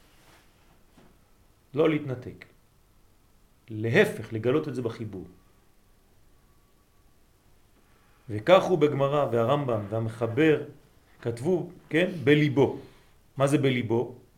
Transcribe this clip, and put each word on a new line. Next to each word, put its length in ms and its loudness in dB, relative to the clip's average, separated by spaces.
לא 160 2
להתנתק. 560 -6
להפך, 640 0
לגלות 340 0
את 80 -8
זה 60 -6
בחיבור. 440 -8
וכך 340 4
הוא 140 0
בגמרא, 540 2
והרמב"ם, 580 0
והמחבר, 720 0
כתבו, 480 -4
כן, 200 0
בליבו. 540 4
מה 100 2
זה 100 2
בליבו? 580 -2